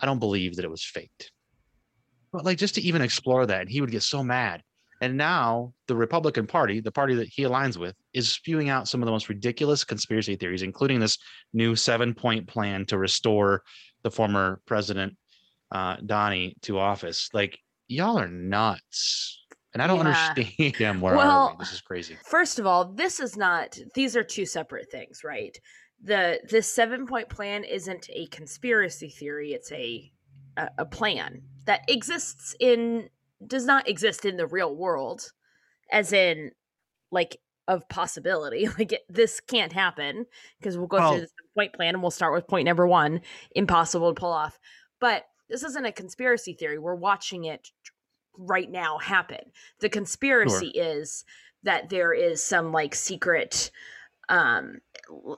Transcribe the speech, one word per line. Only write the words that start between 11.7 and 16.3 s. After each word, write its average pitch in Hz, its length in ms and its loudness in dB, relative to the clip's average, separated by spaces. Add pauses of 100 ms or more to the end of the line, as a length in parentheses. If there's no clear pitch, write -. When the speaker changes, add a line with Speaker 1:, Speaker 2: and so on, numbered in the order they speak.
Speaker 1:
seven-point 117 720 0
plan 101 380 -4
to 101 120 0
restore 98 640 2 (400)
the 110 80 -2
former 98 560 0
president, 101 500 -2 (560)
uh, 92 240 -4 (100)
Donnie, 101 560 0